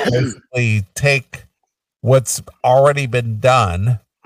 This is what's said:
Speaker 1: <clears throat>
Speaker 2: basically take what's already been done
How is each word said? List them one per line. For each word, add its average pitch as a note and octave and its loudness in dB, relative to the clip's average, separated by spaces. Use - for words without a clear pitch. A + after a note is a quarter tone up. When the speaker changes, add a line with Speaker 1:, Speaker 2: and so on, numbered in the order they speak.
Speaker 1:
<clears throat> - -2
Speaker 2:
basically A#2+ -4
take - -4
what's B2 0
already C#3 2
been A#2 -4
done A2 0